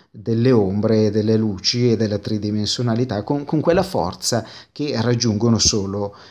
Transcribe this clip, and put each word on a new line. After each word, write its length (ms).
delle 400
ombre, 580
delle 280
luci 540
e 60
della 220
tridimensionalità, 1040
con, 220
con 160
quella 220
forza 640
che 300
raggiungono 560
solo 580